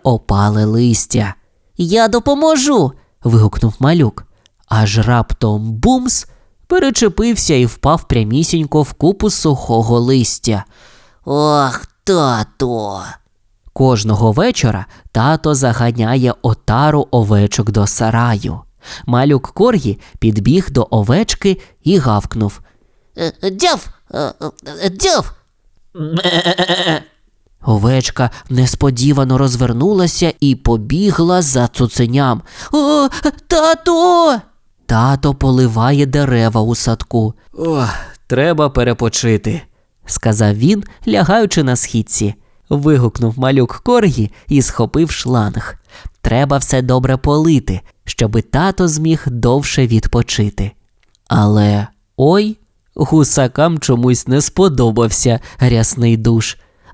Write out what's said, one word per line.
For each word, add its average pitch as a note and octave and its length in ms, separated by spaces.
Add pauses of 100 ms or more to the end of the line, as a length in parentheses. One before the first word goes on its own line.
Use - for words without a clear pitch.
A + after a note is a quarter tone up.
опале G#2+ 640
листя. A2+ 680 (420)
«Я G3+ 300
допоможу!» C4+ 840 (320)
вигукнув A2+ 560
малюк. C#3 460 (420)
Аж A2 320
раптом A2 720
бумс, B3 560 (400)
перечепився A#3 840
і B2 120
впав D3 420
прямісінько C#3+ 760
в C#3+ 120
купу G3 360
сухого A#2+ 680
листя. A#2+ 640 (600)
«Ох, C#3+ 560 (220)
тато!» A#2 1000 (680)
Кожного A2 580
вечора A2+ 540 (260)
тато D3+ 440
заганяє A#2+ 840
отару C3+ 720
овечок G#2 600
до G#2 160
сараю. A#2 720 (460)
Малюк C3+ 420
Коргі F3+ 520 (200)
підбіг A2+ 520
до B2+ 200
овечки D3+ 720 (220)
і F#3 140
гавкнув. A2 640 (580)
«Е, E3 160 (100)
е, F4+ 80
дяв! D4 360 (260)
Е, - 60
е, C#3+ 140 (500)
е, G3 60
дяв!» A#3 440 (2250)
Овечка A#2+ 640 (200)
несподівано C3 880
розвернулася C#3 1040
і C#3 160
побігла E3 840
за C3 260
цуценям. B2 720 (300)
«О, D4 360 (400)
тато!» E4 920 (440)
Тато C3+ 480
поливає C3 720
дерева B2+ 560
у A2+ 140
садку. A2+ 580 (200)
«Ох, D3+ 360 (380)
треба D3+ 420
перепочити», A#2 920 (440)
сказав G#2+ 500
він, F#3 280 (240)
лягаючи G3+ 560
на B2+ 120
східці. G#2+ 600 (340)
Вигукнув B2+ 720
малюк C3 460
Коргі F3 460 (160)
і C#3+ 140
схопив C#3 500
шланг. - 640 (460)
Треба C#3 360
все C3+ 240
добре B2+ 360
полити, D3 640 (240)
щоби A2 360
тато F#3 460
зміг D#3+ 400
довше B2+ 600
відпочити. G#2+ 840 (560)
Але, G#2 600 (300)
ой, G3+ 400 (380)
гусакам D3+ 840
чомусь B2 480
не C3 140
сподобався A#2+ 1000 (200)
рясний A#2 580
душ. A2+ 400 (360)